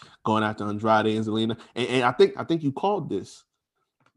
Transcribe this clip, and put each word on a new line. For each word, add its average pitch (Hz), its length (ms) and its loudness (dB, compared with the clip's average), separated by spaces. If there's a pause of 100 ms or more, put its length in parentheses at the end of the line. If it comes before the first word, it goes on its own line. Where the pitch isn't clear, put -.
(240)
going 110 220 2
after 107 180 -4
Andrade 107 440 2
and 110 180 0
Zelina. 110 340 -2 (160)
And, 117 140 -2
and 123 160 2
I 127 80 2
think, - 240 4
I 131 80 -6
think 165 180 -2
you 139 80 0
called 180 380 -4
this. - 340 -8 (720)